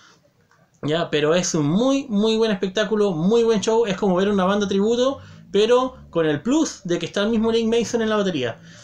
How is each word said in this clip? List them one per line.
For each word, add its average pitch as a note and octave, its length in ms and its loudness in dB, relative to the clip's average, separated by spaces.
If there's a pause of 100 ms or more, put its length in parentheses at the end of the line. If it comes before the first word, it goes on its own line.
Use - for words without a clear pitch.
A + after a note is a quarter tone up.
(840)
ya, D#3 280 -4
pero D3+ 240 2
es F3+ 200 -2
un D3+ 120 0
muy, C4 420 0
muy A3 280 0
buen A3 160 0
espectáculo, G#3 580 -2
muy F#3+ 320 2
buen A3+ 180 2
show, A3+ 260 0
es F#3 100 -4
como F#3+ 180 0
ver G3 140 2
una G3 160 0
banda G3+ 240 0
tributo, A#3 500 0 (320)
pero A#3+ 460 2 (140)
con E3 160 0
el D3 160 0
plus D4 420 -2
de E3+ 160 -2
que E3 60 -6
está G3+ 180 -2
el A3 60 0
mismo A3+ 200 0
Nick A3+ 160 0
Mason A#3 360 0
en A3 80 -2
la G#3+ 80 0
batería. D3+ 420 -4 (240)